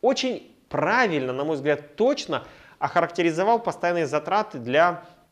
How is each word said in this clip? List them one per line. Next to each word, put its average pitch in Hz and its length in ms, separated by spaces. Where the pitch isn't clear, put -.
очень 254 520
правильно, 156 640
на 139 140
мой 156 100
взгляд, 143 400
точно 226 480
охарактеризовал 170 840
постоянные 175 480
затраты 160 500
для 151 480